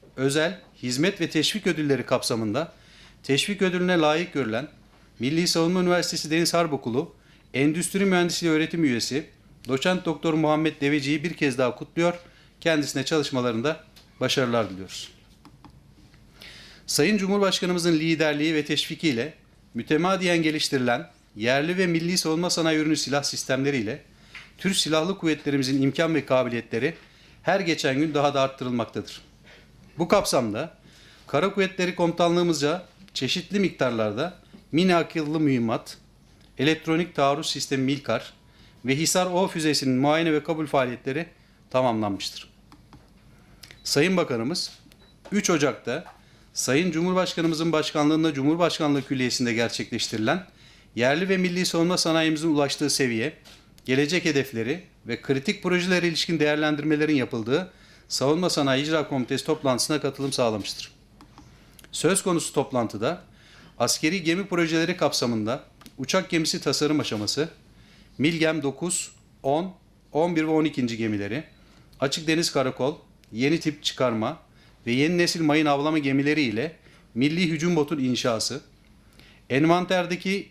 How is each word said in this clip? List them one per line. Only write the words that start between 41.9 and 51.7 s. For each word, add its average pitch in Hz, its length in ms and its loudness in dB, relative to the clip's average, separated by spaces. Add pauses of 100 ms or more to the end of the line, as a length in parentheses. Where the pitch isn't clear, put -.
Sayın 180 320 2
Bakanımız, 143 560 -2 (600)
üç 196 180 0
Ocak'ta 143 540 0 (480)
Sayın 165 380 0
Cumhurbaşkanımızın 170 800 0
başkanlığında 156 640 2
Cumhurbaşkanlığı 147 680 2
Külliyesi'nde 123 520 0
gerçekleştirilen 117 920 -2 (480)
yerli 143 340 2
ve 190 80 2
milli 180 300 0
savunma 170 320 2